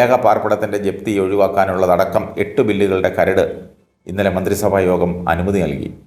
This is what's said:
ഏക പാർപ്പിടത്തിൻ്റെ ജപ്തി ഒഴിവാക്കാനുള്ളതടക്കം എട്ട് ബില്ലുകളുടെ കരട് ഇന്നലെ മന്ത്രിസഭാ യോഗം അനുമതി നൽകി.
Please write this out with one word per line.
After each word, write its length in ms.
ഏക 140
പാർപ്പിടത്തിൻ്റെ 640
ജപ്തി 420
ഒഴിവാക്കാനുള്ളതടക്കം 1200
എട്ട് 240
ബില്ലുകളുടെ 560
കരട് 280
ഇന്നലെ 220
മന്ത്രിസഭാ 500
യോഗം 500
അനുമതി 300
നൽകി. 300